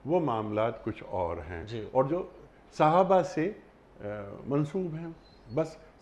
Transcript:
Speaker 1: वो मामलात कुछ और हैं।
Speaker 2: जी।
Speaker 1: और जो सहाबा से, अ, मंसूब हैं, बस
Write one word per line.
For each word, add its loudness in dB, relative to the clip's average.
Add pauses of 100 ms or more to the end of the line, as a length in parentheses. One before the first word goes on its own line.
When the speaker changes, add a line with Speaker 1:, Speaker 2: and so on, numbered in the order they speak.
Speaker 1:
वो 2
मामलात 0
कुछ -6
और -4
हैं। -10
Speaker 2:
जी। -8
Speaker 1:
और 4
जो -2 (460)
सहाबा 6
से, -2
अ, -10 (160)
मंसूब 0
हैं, -10 (380)
बस -2 (240)